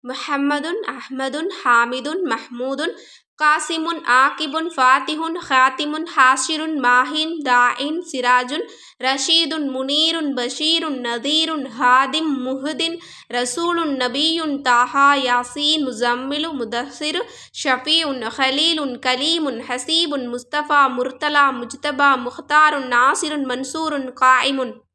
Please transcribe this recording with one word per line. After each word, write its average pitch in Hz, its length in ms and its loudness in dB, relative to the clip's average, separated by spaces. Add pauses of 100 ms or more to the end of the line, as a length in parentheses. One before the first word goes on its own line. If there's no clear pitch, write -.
முஹம்மதுன் 294 840 -4
அஹ்மதுன் 269 640 -6
ஹாமிதுன் 254 680 0
மஹ்மூதுன் 269 680 -4 (460)
காசிமுன் 320 600 0 (140)
ஆகிபுன் 294 580 2
ஃபாத்திஹுன் 302 680 2
ஹாத்திமுன் 294 680 0
ஹாஷிருன் 302 720 2
மாஹின் 285 640 2
தாயின் 262 600 2
சிராஜுன் 247 640 0 (380)
ரஷீதுன் 302 680 0
முனீருன் 294 680 -2
பஷீருன் 311 680 -2
நதீருன் 285 680 -2
ஹாதிம் 262 720 2
முஹுதின் 269 560 -4 (360)
ரசூலுன் 320 640 -2
நபியுன் 294 680 -2
தாஹா 254 540 4
யாசீன் 277 680 0
முசம்மிலு 254 680 -2
முதஸ்ஸிரு 277 680 -4 (320)
ஷஃபீஉன் 277 760 0
ஹலீலுன் 277 680 0
கலீமுன் 269 640 -2
ஹசீபுன் 285 680 -2
முஸ்தபா 294 600 0
முர்தலா 269 640 0
முஜ்தபா 269 680 0
முஹ்தாருன் 277 720 2
நாசிருன் 277 560 2
மன்சூருன் 277 680 -4
காயிமுன் 262 600 2 (200)